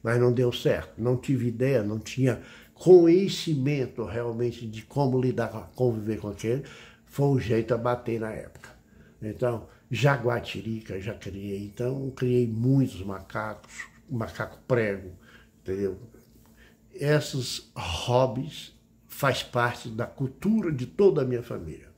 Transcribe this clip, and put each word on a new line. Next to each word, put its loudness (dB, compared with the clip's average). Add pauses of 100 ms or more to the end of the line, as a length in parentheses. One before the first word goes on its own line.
Mas 2
não 6
deu 2
certo, -2
não 2
tive 0
ideia, 2
não -4
tinha 0 (320)
conhecimento 4
realmente -4
de -12
como 0
lidar, -2
conviver 0
com -8
aquele. -4 (400)
Foi 0
o 4
jeito 0
a 0
bater -2
na -4
época. -14 (500)
Então, -4 (220)
jaguatirica 0
já -8
criei, -10
então -6
criei 2
muitos 2
macacos, -10 (220)
macaco -6
prego, 0 (480)
entendeu? -4 (960)
Esses -2
hobbies -2 (320)
faz -2
parte -2
da -6
cultura -2
de -4
toda 4
a 0
minha -4
família. -12